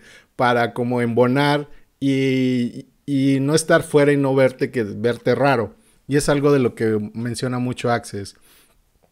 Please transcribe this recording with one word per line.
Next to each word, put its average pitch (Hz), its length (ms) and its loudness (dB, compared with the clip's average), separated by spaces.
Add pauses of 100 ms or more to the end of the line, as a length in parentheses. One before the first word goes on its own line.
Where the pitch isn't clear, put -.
(360)
para 120 380 0
como 123 280 -2
embonar 131 680 2 (300)
y, 131 880 -2 (180)
y 139 360 0
no 143 140 0
estar 156 280 2
fuera 147 300 2
y 143 40 0
no 135 180 0
verte, 131 360 2
que 123 120 -2
verte 113 520 -2
raro. 123 400 0 (320)
Y 131 100 0
es 143 120 0
algo 143 220 2
de 143 80 4
lo 113 160 0
que 110 220 0 (160)
menciona 123 460 -6
mucho 123 320 -4
Access, 104 440 -6 (760)